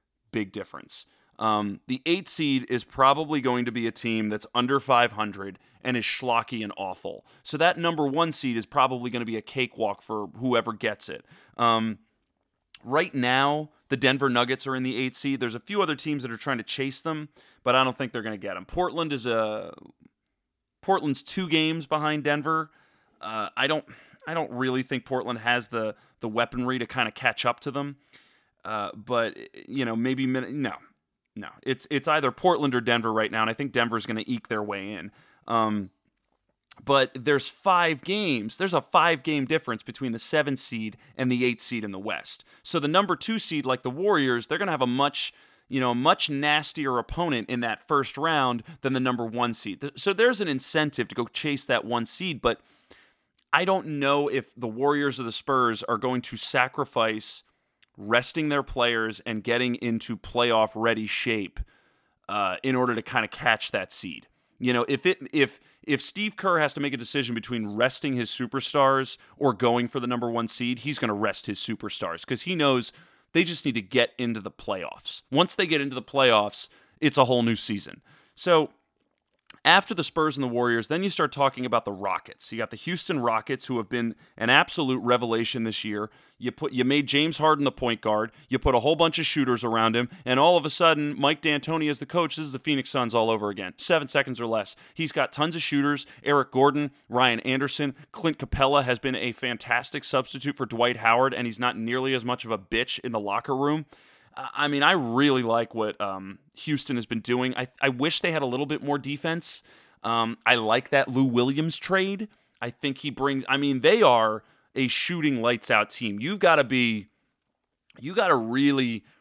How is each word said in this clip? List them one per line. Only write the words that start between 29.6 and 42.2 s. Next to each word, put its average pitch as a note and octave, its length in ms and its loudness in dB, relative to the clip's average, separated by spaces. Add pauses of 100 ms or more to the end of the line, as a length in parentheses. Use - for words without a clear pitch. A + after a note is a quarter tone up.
you C3 180 -2
know, A2+ 100 -2
maybe C3 320 0
Min-, B2+ 340 -4
no, G#2+ 120 -4 (640)
no, G#2 120 -12 (160)
it's, C3 260 -4
it's C#3 180 -2
either D3+ 240 2
Portland D3+ 440 2
or B2 60 2
Denver A#2 300 2
right A2 200 0
now, A2 100 -2
and A2 80 2
I A2+ 40 -2
think C3+ 180 -6
Denver's A#2 340 0
gonna A2 220 -4
eke A#2+ 220 -6
their A2 120 -2
way G2+ 320 -6
in. G2+ 180 -12 (360)
Um, G#2+ 420 0 (960)
but C3+ 300 4
there's C3+ 340 0
five F3 540 2
games. D#3+ 540 -2
There's F3+ 180 0
a C#3 60 2
five-game D#3 640 2
difference B2+ 360 -2
between B2 300 -6
the A2+ 80 -4
seven D3 360 0
seed A2 400 -8 (220)
and B2+ 140 0
the B2 120 2
eight B2 160 2
seed A#2 240 -4
in G#2 60 -6
the F#2+ 80 -8
West. - 480 -8 (160)